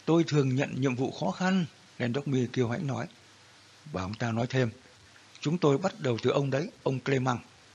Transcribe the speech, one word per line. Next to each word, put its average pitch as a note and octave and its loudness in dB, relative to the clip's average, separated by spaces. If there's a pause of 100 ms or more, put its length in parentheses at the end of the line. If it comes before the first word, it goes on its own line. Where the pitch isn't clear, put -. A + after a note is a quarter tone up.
"Tôi E3 4
thường C3+ 2
nhận C3+ -2
nhiệm C3 0
vụ B2+ -2
khó F#3+ 0
khăn," F#3 0 (320)
Landormi B2+ 0
kiêu A#2+ 0
hãnh C3 -4
nói. A#2+ -6 (840)
Và F#2 -4
ông F#2+ -6
ta A#2 -2
nói A#2 0
thêm, C3 2 (720)
"Chúng D#3 0
tôi C#3+ 4
bắt F#3+ -4
đầu B2 -2
từ B2 4
ông C#3 2
đấy, D3 -2 (120)
ông C3 -2
Clement." C3 0 (360)